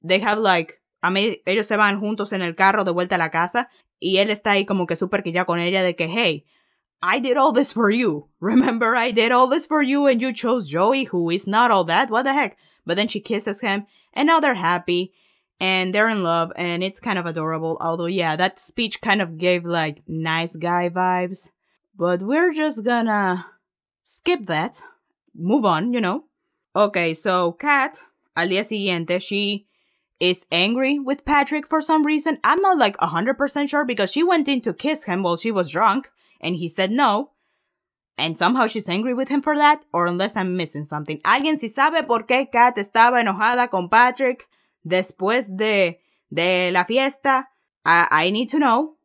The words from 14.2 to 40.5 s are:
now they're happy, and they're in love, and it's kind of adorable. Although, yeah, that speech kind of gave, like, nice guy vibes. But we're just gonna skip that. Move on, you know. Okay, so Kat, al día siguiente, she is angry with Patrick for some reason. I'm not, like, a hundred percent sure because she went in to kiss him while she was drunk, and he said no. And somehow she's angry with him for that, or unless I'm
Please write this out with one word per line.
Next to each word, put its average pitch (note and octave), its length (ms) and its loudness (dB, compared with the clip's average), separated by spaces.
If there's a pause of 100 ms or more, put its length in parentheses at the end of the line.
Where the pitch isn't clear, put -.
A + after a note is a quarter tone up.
now E4 120 4
they're C#4 160 0
happy, F3 580 -2 (460)
and F#3 340 0
they're G#3+ 160 2
in G#3 140 -2
love, E3+ 320 0
and F3 280 -4
it's F#3+ 160 -6
kind F#3+ 200 -4
of F3 60 -6
adorable. D#3+ 540 -4
Although, E3+ 280 -4
yeah, E3+ 280 -2
that F3+ 240 -2
speech - 420 -6
kind G#3 200 2
of E3 160 -6
gave, F3+ 280 0
like, D#3+ 420 -4
nice D#3+ 480 -4
guy F3 340 -2
vibes. F3+ 600 -4 (440)
But F3+ 260 0
we're D4+ 320 2
just D4+ 300 -2
gonna G#3 640 0 (580)
skip D#4+ 440 -4
that. E3 340 -4 (540)
Move G#3+ 300 0
on, F#3+ 280 0
you A#3+ 80 0
know. G#3 240 -4 (500)
Okay, F#3 380 2
so F3+ 400 0
Kat, C#4 500 -2 (320)
al E3+ 120 0
día G3+ 160 0
siguiente, F#3 580 -2
she G3+ 460 -4 (520)
is F3+ 320 0
angry B3 480 0
with C4+ 260 -4
Patrick D4 420 0
for D#4 140 0
some D#4 240 2
reason. D4+ 380 -2
I'm E4+ 180 2
not, F#4+ 160 4
like, G#3 220 2
a E3+ 80 0
hundred G3 300 -2
percent C#4+ 320 -2
sure D4 160 0
because G#3+ 260 -2
she D4+ 120 0
went E4+ 240 2
in C4+ 140 0
to G3+ 120 -4
kiss - 320 -4
him F#3+ 180 -4
while E3+ 140 0
she A3+ 140 -4
was F3+ 200 -2
drunk, G#3 380 0 (320)
and E3+ 140 -4
he E3 120 -6
said F#3+ 240 -2
no. A#3+ 400 0 (840)
And D#3+ 200 -4
somehow A3+ 300 2
she's G#3+ 220 -6
angry A3 240 -2
with B3+ 160 -4
him C#4 120 0
for D4+ 140 0
that, D4 280 2 (100)
or F3 140 0
unless F3+ 280 -2
I'm F#3 220 -2